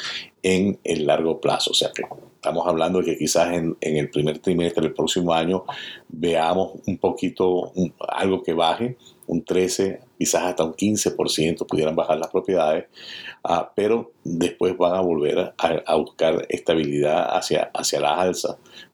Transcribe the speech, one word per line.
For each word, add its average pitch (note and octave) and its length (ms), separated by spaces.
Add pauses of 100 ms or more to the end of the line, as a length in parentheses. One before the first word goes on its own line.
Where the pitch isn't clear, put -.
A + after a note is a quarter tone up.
(420)
en F#2+ 420
el D#2 220
largo D#2+ 340
plazo. - 320
O - 20
sea - 200
que - 100 (320)
estamos E2+ 320
hablando F2 320
de D#2+ 60
que D#2+ 120
quizás E2+ 360
en, E2 280
en D#2 160
el C#2+ 120
primer D2+ 300
trimestre E2+ 440
del D#2 100
próximo E2+ 400
año E2+ 320 (420)
veamos E2 640 (140)
un F#2+ 100
poquito, F2+ 800
un, F2+ 180 (140)
algo F#2+ 340
que E2 120
baje, E2+ 440 (300)
un E2+ 160
trece, F#2 580 (160)
quizás - 260
hasta F2+ 200
un D#2+ 100
quince G#2 380
por D#2 180
ciento D#2+ 360
pudieran D#2+ 300
bajar E2 220
las D#2+ 120
propiedades, F2+ 560 (580)
ah, F2 320
pero A2+ 380 (100)
después F2 540
van F2+ 180
a F#2+ 60
volver D#2+ 380
a, - 180
a E2 380
buscar D#2+ 540
estabilidad D2+ 840
hacia, - 380
hacia - 260
la D2 160
alza, F2+ 420 (360)